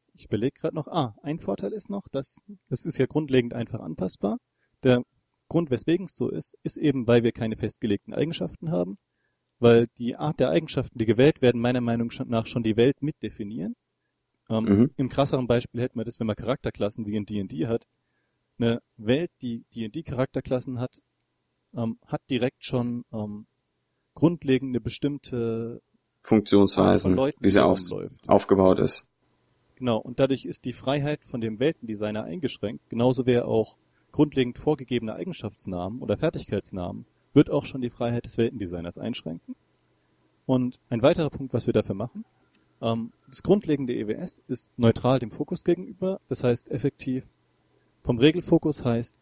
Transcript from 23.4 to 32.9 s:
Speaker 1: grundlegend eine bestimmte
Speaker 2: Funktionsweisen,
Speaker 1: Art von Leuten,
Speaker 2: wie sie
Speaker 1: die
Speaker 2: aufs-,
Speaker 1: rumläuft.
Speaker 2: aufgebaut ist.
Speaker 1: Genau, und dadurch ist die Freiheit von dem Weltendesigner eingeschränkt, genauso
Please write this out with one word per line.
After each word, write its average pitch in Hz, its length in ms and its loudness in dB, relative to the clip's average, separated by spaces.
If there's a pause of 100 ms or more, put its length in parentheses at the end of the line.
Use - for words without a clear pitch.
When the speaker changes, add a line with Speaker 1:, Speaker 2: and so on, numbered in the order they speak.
Speaker 1:
grundlegend 135 560 0
eine 120 100 -2
bestimmte 117 1000 -6 (400)
Speaker 2:
Funktionsweisen, 101 680 6
Speaker 1:
Art 95 140 6
von 92 120 4
Leuten, 135 300 0
Speaker 2:
wie 107 60 8
sie 98 80 6
Speaker 1:
die - 60 8
Speaker 2:
aufs-, - 280 2
Speaker 1:
rumläuft. - 360 -12
Speaker 2:
aufgebaut 95 500 6
ist. - 280 0 (720)
Speaker 1:
Genau, 120 220 -2
und 123 220 -6
dadurch 131 260 0
ist - 180 -12
die 123 80 -6
Freiheit 147 500 -4
von 120 200 -8
dem 110 160 -4
Weltendesigner 110 640 -2
eingeschränkt, 131 640 -8
genauso 120 380 2